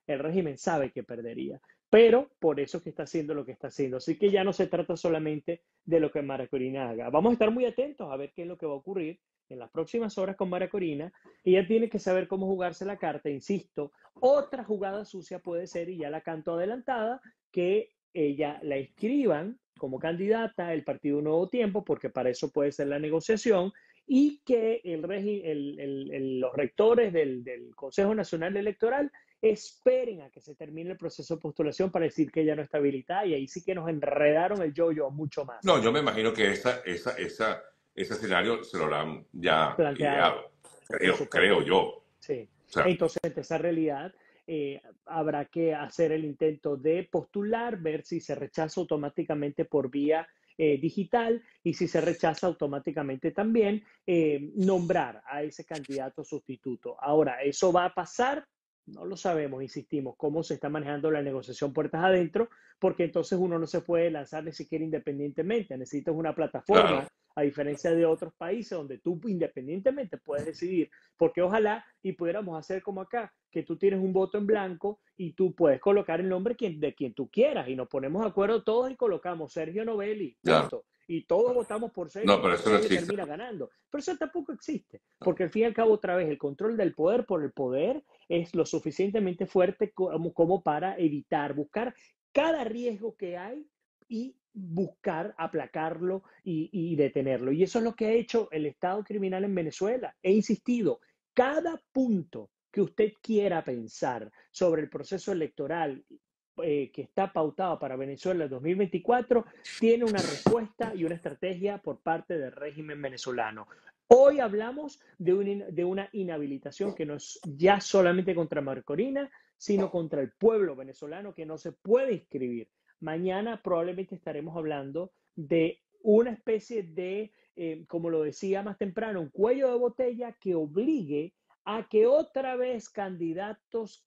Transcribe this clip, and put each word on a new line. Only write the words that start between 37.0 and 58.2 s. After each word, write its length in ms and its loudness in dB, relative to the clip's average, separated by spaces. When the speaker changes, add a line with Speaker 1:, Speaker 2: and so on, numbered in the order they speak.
Speaker 2:
esa, 500 -4
ese 200 -6
escenario 500 0
se 140 -10
lo 80 0
habrán 460 -2
ya 440 2
Speaker 1:
Planteado. 400 0
Speaker 2:
ideado. 360 2
Creo, 120 -4
Speaker 1:
Por 180 4
supuesto. 200 -4
Speaker 2:
creo 240 6
yo. 420 2
Speaker 1:
Sí. 300 -8
Speaker 2:
O 20 -20
sea. 160 2
Speaker 1:
Entonces, 380 0
ante 180 -4
esa 160 -2
realidad, 560 -2
eh, 340 -6
habrá 400 -2
que 280 0
hacer 380 0
el 140 0
intento 500 -2
de 340 0
postular, 720 -2
ver 240 -4
si 160 -6
se 140 -8
rechaza 480 -4
automáticamente 840 -2
por 240 0
vía, 380 0
eh, 220 4
digital, 640 0
y 120 0
si 120 0
se 140 2
rechaza 460 0
automáticamente 840 -4
también, 520 2
eh, 500 2
nombrar 720 2
a 160 -6
ese 200 -8
candidato 600 -8
sustituto. 760 -8
Ahora, 440 4
¿eso 280 2
va 140 6
a 80 -2
pasar? 520 -2